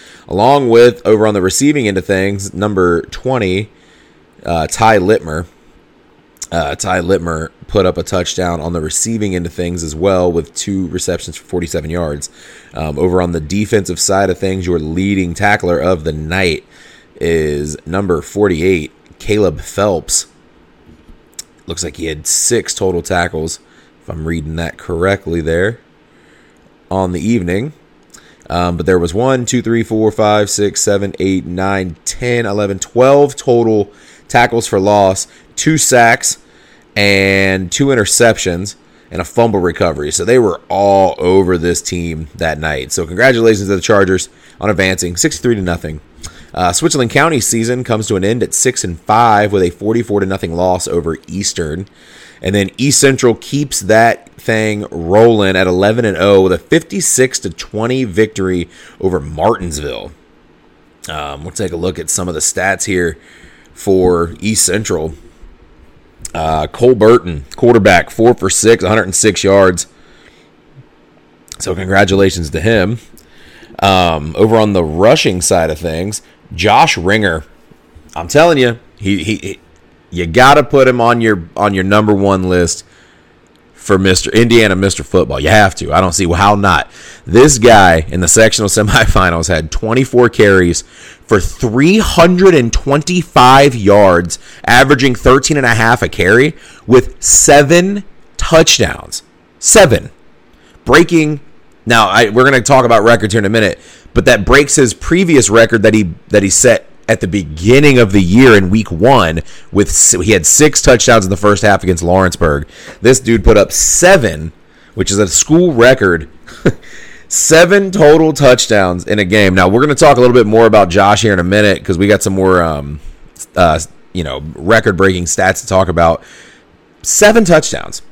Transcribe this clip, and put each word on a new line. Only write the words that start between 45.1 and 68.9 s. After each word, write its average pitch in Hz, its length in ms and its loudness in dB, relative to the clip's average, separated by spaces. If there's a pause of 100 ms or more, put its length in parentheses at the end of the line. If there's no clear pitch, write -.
sixty-three 127 400 -2
to 101 60 -4
nothing. 85 400 -6 (520)
Uh, 90 200 -2
Switzerland 143 380 -2
County's 151 360 0
season 117 380 -4
comes 107 220 -4
to 104 100 -2
an 92 80 -2
end 113 180 -2
at 78 100 -4
six - 300 -4
and 87 160 -10
five 107 540 2
with 95 100 2
a 90 60 0
forty-four 107 500 -4
to 98 60 -2
nothing 95 280 -6
loss 90 320 -2
over 82 320 -6 (100)
Eastern. 90 600 -8 (540)
And 95 120 -4
then 101 240 -2
East 135 220 -2
Central 131 360 2
keeps - 460 -8
that 110 500 2
thing 107 600 -4
rolling 98 640 2
at 92 120 0
eleven 101 360 0
and 98 140 -2
oh 95 240 4
with 92 100 2
a 90 60 0
fifty-six 160 840 -2
to 95 120 -10
twenty 120 520 -6
victory 95 640 -4 (320)
over 90 220 -2
Martinsville. 76 920 -6 (960)
Um, 73 360 -12
we'll - 100 -14
take 95 180 -8
a 85 60 -8
look 85 200 -6
at 80 120 -10
some 90 180 -6
of 87 60 -6
the 76 80 -8
stats 95 420 -4
here 87 340 -4 (560)
for 90 680 0
East 107 240 -2
Central. 90 480 -6 (1200)
Uh, 78 340 -4
Cole 123 280 2
Burton, 95 500 2 (100)
quarterback, 104 540 2
four 117 240 2
for 95 160 -6
six, 113 340 2
a 90 60 -2
hundred 107 140 0